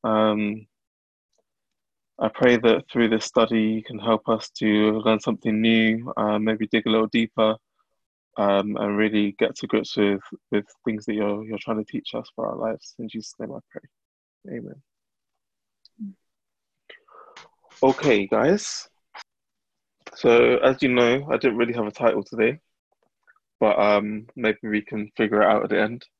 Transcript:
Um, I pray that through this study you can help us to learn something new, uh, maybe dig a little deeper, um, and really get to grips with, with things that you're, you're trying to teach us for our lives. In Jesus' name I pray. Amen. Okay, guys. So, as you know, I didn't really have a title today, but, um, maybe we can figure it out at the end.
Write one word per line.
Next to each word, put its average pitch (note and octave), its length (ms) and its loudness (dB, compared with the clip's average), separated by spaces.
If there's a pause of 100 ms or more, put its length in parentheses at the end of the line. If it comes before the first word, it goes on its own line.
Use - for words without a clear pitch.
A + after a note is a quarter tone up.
Um, G#2+ 640 0 (1500)
I A2 100 -2
pray B2 280 4
that A2+ 340 2
through A#2 200 2
this A2 160 0
study A2+ 340 2
you A2 220 -2
can A2 160 -14
help A2 320 -2
us A2 180 -2 (120)
to G#2+ 400 2
learn A2 200 2
something A2 400 -2
new, A2+ 560 2
uh, G#2+ 220 0
maybe A2 300 -2
dig A2+ 180 0
a A#2 40 0
little A2 180 2
deeper, A2 460 0 (840)
um, G2+ 400 0
and G#2 180 -2
really G#2 420 0
get - 180 0
to - 100 -10
grips - 280 -2
with, G2+ 280 0 (280)
with G#2 140 -2 (220)
things G#2+ 180 -6
that A#2 80 -6
you're, G#2 320 -4
you're A2 140 -8
trying G#2+ 260 -6
to - 80 -16
teach - 220 -10
us - 200 -10
for - 140 -6
our - 80 -8
lives. - 420 -8
In A2+ 120 -12
Jesus' - 280 -14
name A#2+ 140 -12
I C3 60 -14 (120)
pray. - 880 -20
Amen. A#2+ 260 -16 (3000)
Okay, C3 440 2
guys. C3+ 600 0 (1300)
So, A#2+ 420 6
as C3 220 2
you C3+ 100 2
know, B2 380 2
I C3 100 0
didn't A#2+ 180 0
really A#2 160 -2
have A#2 160 -4
a - 20 -4
title G#2+ 320 0
today, A2+ 380 -2 (960)
but, G#2+ 180 2
um, G#2 600 0
maybe A2 260 -2
we G#2+ 180 -2
can G#2 360 -10
figure G#2 260 2
it G2 40 6
out G#2+ 180 2
at - 60 -8
the F#2+ 100 0
end. A#2 260 -4 (140)